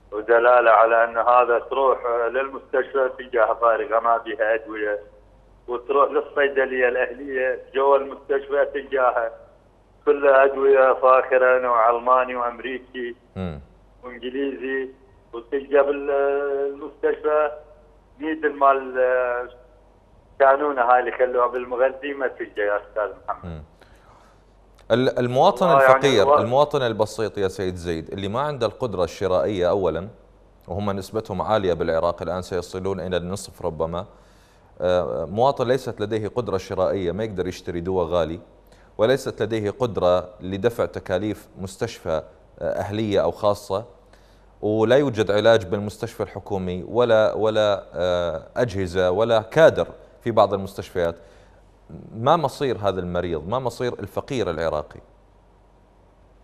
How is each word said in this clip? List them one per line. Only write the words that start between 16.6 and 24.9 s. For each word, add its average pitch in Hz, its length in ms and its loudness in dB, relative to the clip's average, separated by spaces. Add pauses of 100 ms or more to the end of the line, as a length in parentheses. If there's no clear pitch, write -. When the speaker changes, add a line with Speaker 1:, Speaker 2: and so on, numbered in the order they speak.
Speaker 1:
نيدل 156 320 -4
مال 127 960 0 (920)
كانونة 139 440 4
هاي 123 180 6
اللي 120 120 -2
خلوها 123 340 2
بالمغذي 127 680 -2
ما 135 120 -4
تلقى 107 360 -8
يا 101 140 0
أستاذ 101 340 -6 (180)
محمد. 104 160 -10
Speaker 2:
مم. 80 180 -12 (1300)